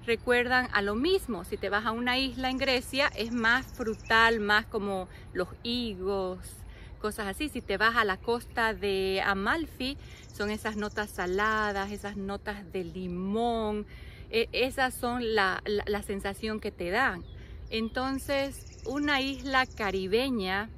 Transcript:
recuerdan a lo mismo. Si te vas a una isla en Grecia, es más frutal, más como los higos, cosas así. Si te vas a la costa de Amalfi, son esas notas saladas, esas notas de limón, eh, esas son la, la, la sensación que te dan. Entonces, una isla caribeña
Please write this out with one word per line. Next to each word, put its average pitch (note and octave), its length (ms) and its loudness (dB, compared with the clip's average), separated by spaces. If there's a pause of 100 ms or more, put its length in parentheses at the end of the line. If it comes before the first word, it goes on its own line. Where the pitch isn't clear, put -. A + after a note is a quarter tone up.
recuerdan B3 680 4
a G3+ 80 4
lo G3+ 140 2
mismo. B3+ 480 2
Si G3+ 140 -6
te G3+ 120 -2
vas G#3+ 160 2
a A3+ 60 2
una B3 260 2
isla C4 320 0
en C4 80 0
Grecia, C4+ 580 2
es A3+ 160 -2
más A#3+ 340 4
frutal, A3+ 760 4
más G#3 260 4
como G3 420 -2 (260)
los F3+ 140 0 (160)
higos, G3 760 -2 (600)
cosas G#3+ 280 -4
así. C4+ 200 -2
Si A#3+ 140 -6
te G3 160 -2
vas A3+ 180 6
a A#3 80 6
la F#3+ 140 2
costa A#3 560 0
de F#3+ 500 0
Amalfi, B3+ 760 0 (360)
son G#3 180 -2
esas G#3+ 240 -4
notas G#3 360 -4
saladas, G3+ 800 2
esas G3+ 260 -6
notas G3+ 560 -6
de F#3+ 100 -2
limón, G#3 1000 0 (460)
eh, A3+ 200 2
esas B3+ 420 0
son A#3+ 420 -2
la, F#3+ 300 4
la, G#3 220 0
la G#3 140 0
sensación G3+ 580 -4
que G#3 120 -4
te F3 180 -4
dan. G#3+ 340 2 (460)
Entonces, C4+ 1160 -2
una C#4+ 360 2
isla C4 440 2
caribeña G3+ 1120 0